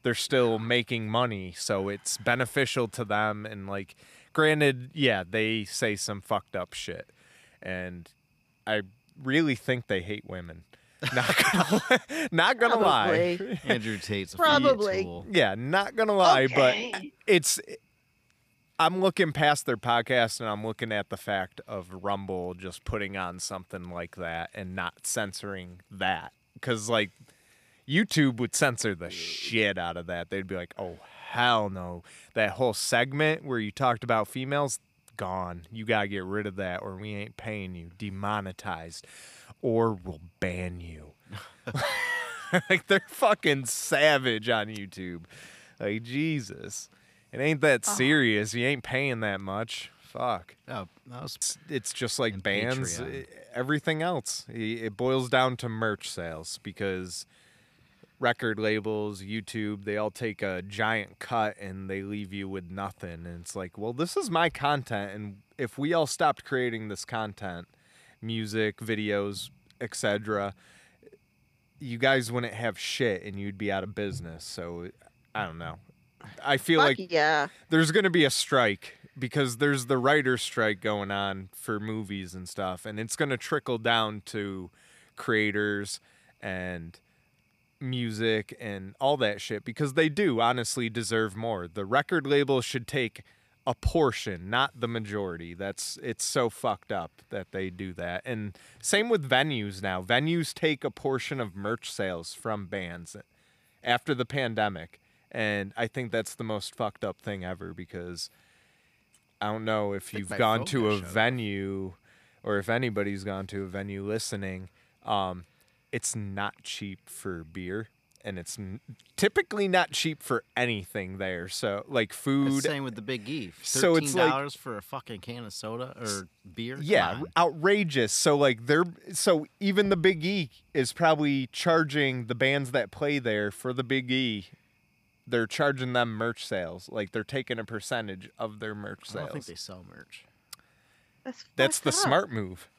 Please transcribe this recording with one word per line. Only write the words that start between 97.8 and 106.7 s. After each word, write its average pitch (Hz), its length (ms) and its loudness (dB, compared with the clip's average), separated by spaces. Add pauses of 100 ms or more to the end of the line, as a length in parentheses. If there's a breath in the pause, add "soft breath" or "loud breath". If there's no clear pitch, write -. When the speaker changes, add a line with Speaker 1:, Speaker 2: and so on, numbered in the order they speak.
Speaker 1:
that. 87 320 -6
And 107 320 -6 (240 soft breath)
same 214 300 2
with 160 180 2
venues 120 540 2
now. 92 200 -2
Venues 147 520 2
take 151 300 0
a 131 60 0
portion 135 480 -4
of 104 160 -4
merch 101 380 -4
sales 90 420 -4
from 104 320 -4
bands 87 480 -8 (680)
after 123 300 2
the 123 100 0
pandemic. 110 760 -2 (300)
And 104 460 -2
I 117 100 0
think 120 260 -6
that's 113 220 -2
the 120 100 -10
most 107 300 -6